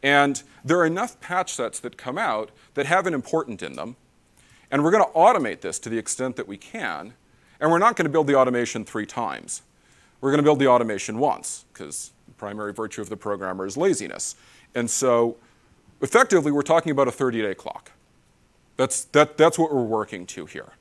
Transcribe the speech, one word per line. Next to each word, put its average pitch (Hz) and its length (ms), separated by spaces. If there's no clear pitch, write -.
And 143 400
there 160 140
are 170 80
enough 190 340
patch 180 320
sets - 280
that 120 160
come 131 220
out 113 320
that 143 120
have 175 200
an 175 80
important 127 480
in 71 120
them, 90 220
and 139 120
we're 160 80
gonna 202 140
automate 165 460
this - 200
to - 80
the 113 100
extent 127 380
that 113 120
we 98 80
can, 101 580
and 156 100
we're 165 80
not 220 180
gonna 165 120
build 151 180
the 139 100
automation 123 480
three 107 220
times. 69 560
We're 135 100
gonna 147 120
build 147 160
the 135 100
automation 110 500
once, - 540
'cause - 380
the - 80
primary 104 380
virtue 107 280
of 101 80
the 107 80
programmer 95 500
is 98 100
laziness. 151 580
And 117 160
so 117 460
effectively, 175 500
we're 143 120
talking 160 280
about 135 160
a 123 60
thirty-day 113 420
clock. - 380
That's, - 280
that, 147 340
that's 156 200
what 160 160
we're 131 60
working 107 460
to - 180
here. - 360